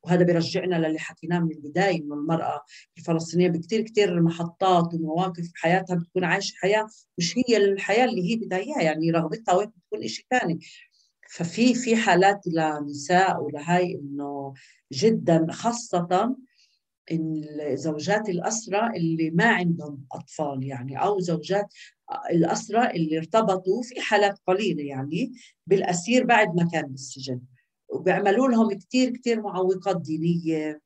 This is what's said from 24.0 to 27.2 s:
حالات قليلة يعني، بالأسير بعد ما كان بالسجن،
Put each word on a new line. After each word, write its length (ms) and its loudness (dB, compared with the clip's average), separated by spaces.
حالات 460 2
قليلة 360 0
يعني، 480 -6
بالأسير 580 2
بعد 300 4
ما 180 2
كان 140 -2
بالسجن، 540 -10